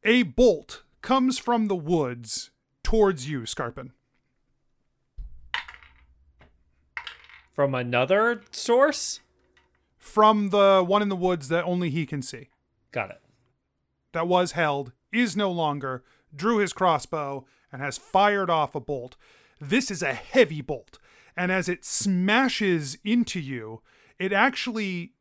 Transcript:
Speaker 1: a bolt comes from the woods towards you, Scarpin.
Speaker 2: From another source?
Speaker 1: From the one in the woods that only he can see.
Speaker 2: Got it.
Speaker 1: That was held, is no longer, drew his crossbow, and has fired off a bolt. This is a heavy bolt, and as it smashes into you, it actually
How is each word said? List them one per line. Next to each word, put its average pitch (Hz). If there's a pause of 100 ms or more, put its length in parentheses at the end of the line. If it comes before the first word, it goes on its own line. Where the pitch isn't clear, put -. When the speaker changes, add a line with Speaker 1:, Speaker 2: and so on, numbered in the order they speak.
Speaker 1:
a 240
bolt 185 (180)
comes 254
from 226
the 196
woods 143 (320)
towards 190
you, 143
Scarpin. 131 (3500)
Speaker 2:
From 139
another 131 (100)
source? - (760)
Speaker 1:
From 214
the 196
one 202
in 202
the 196
woods 175
that 165
only 180
he 151
can 143
see. - (420)
Speaker 2:
Got 101
it. - (920)
Speaker 1:
That 170
was 180
held, 143 (200)
is 208
no 202
longer, 143 (320)
drew 208
his 202
crossbow, 147 (260)
and 131
has 139
fired 196
off 156
a 147
bolt. 131 (460)
This 170
is 180
a 135
heavy 156
bolt, - (380)
and 180
as 185
it 175
smashes 185
into 220
you, 117 (380)
it 190
actually 214